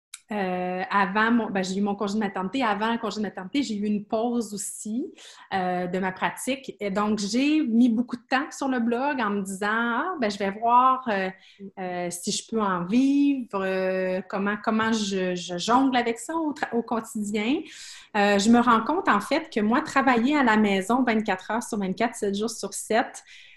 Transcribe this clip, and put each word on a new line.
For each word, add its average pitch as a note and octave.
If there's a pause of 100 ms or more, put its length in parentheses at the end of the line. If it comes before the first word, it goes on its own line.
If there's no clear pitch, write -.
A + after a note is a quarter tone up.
(320)
euh, F#3
avant, G3+
mon, A3+
ben, F#3+
j'ai F#3
eu G3
mon G3+
congé G3+
de G#3+
maternité. G3
Avant G#3+
le A#3
congé G#3
de G#3+
maternité, F#3+
j'ai A3
eu G3+
une G#3
pause A#3
aussi, A3 (400)
euh, F3+
de F3+
ma F#3
pratique. F#3+
Et G3+
donc, G#3
j'ai C4+
mis A#3+
beaucoup A#3+
de -
temps C4+
sur -
le B3+
blog B3
en G#3+
me G3+
disant, « G3
Ah, A#3
ben, A3
je G3+
vais G3
voir, A#3+
euh, F#3+ (480)
euh, F3+
si F3+
je -
peux A3+
en F#3
vivre, C4+
euh, F#3
comment, G3+
comment A3
je, G3
je F3
jongle B3+
avec A#3
ça -
au D#4+
tra-, -
au A#3
quotidien. » A3 (560)
Euh, G3+
je G#3
me A#3+
rends A#3
compte, D#4
en G#3
fait, D#4
que A3+
moi, A3+
travailler C4
à C#4+
la A3
maison G#3+
vingt-quatre A3
heures A#3
sur A3+
vingt-quatre, G3+
sept G3+
jours G#3
sur A3+
sept, - (340)